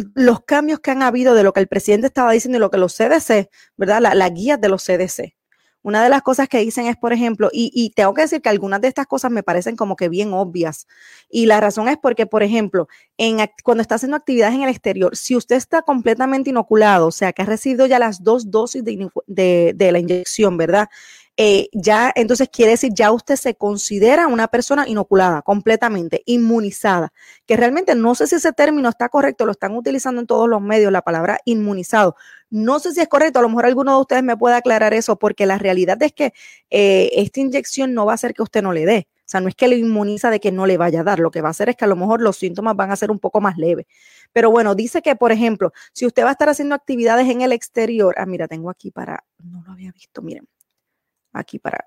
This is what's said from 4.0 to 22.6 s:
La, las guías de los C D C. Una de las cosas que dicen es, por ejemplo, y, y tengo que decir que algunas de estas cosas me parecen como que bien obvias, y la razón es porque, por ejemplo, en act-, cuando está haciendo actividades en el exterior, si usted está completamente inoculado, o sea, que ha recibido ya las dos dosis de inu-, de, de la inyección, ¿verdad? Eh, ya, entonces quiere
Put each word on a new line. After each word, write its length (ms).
La, 140
las 180
guías 260
de 100
los 120
C 160
D 100
C. 280
Una 200
de 60
las 120
cosas 280
que 80
dicen 300
es, 100
por 160
ejemplo, 360
y, 240
y 180
tengo 220
que 100
decir 180
que 80
algunas 320
de 80
estas 180
cosas 240
me 100
parecen 360
como 180
que 140
bien 240
obvias, 520
y 160
la 160
razón 260
es 100
porque, 280
por 180
ejemplo, 460
en 220
act-, 260
cuando 200
está 120
haciendo 220
actividades 380
en 80
el 60
exterior, 460
si 220
usted 180
está 280
completamente 640
inoculado, 580
o 40
sea, 200
que 120
ha 20
recibido 400
ya 140
las 220
dos 300
dosis 320
de 100
inu-, 340
de, 480
de 180
la 60
inyección, 580
¿verdad? 320
Eh, 320
ya, 440
entonces 360
quiere 200